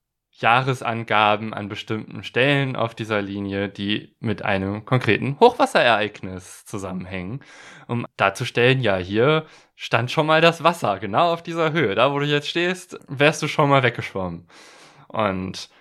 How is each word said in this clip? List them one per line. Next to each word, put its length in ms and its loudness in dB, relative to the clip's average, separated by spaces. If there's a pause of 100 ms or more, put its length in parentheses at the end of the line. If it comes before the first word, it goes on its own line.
(320)
Jahresangaben 1200 0
an 160 -8
bestimmten 540 -8
Stellen 520 0
auf 200 -4
dieser 260 -2
Linie, 480 -4
die 500 -6
mit 240 -4
einem 420 -4
konkreten 540 0
Hochwasserereignis 1300 2
zusammenhängen, 760 -10 (460)
um 180 -4 (120)
darzustellen, 640 2
ja, 160 2
hier 480 2 (300)
stand 360 -2
schon 140 0
mal 160 4
das 220 4
Wasser, 360 0
genau 320 0
auf 120 -4
dieser 280 -2
Höhe. 240 0
Da, 160 4
wo 80 -2
du 60 0
jetzt 240 0
stehst, 580 -4
wärst 360 2
du 40 -4
schon 220 2
mal 140 4
weggeschwommen. 640 -4 (600)
Und 640 -4 (120)